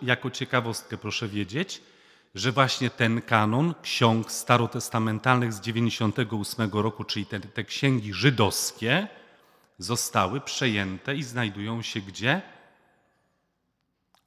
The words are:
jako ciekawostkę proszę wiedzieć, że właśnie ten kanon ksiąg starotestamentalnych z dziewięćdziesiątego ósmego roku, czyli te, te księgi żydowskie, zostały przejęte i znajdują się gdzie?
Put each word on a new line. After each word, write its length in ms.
jako 280
ciekawostkę 680
proszę 300
wiedzieć, 540
że 180
właśnie 380
ten 320
kanon 600
ksiąg 500
starotestamentalnych 1200
z 80
dziewięćdziesiątego 760
ósmego 460
roku, 220
czyli 220
te, 140
te 240
księgi 500
żydowskie, 920
zostały 640
przejęte 760
i 60
znajdują 600
się 180
gdzie? 420